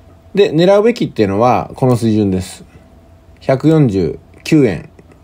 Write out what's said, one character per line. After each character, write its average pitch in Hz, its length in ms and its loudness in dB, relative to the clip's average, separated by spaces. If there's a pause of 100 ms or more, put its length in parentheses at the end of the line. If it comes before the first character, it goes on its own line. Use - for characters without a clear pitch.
(360)
で、 190 180 2
狙 185 260 4
う 202 40 2
べ 233 100 2
き - 120 -6
っ 131 60 -8
て 110 120 -2
い - 20 2
う 95 40 -2
の 98 100 -2
は、 113 340 0
こ 131 140 -2
の 123 100 2
水 110 160 -2
準 107 160 0
で 92 120 -2
す。 - 220 -16 (760)
百 135 300 -2
四 156 180 4
十 95 320 -4 (240)
九 147 240 2
円 85 220 -8 (340)